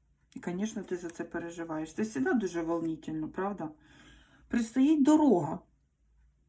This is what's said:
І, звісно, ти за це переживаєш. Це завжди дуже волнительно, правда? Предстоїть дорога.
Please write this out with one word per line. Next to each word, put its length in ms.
І, 100
звісно, 380
ти 140
за 140
це 140
переживаєш. 720
Це 100
завжди 280
дуже 300
волнительно, 640
правда? 420
Предстоїть 540
дорога. 560